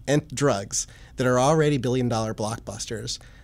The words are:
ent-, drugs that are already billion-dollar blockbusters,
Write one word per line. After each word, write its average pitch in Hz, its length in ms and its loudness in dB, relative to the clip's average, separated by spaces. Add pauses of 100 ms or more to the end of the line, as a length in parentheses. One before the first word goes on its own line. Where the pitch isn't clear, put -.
ent-, 147 280 0
drugs 120 520 0 (300)
that 127 100 0
are 127 120 4
already 147 380 4
billion-dollar 120 560 0
blockbusters, 110 840 -8 (240)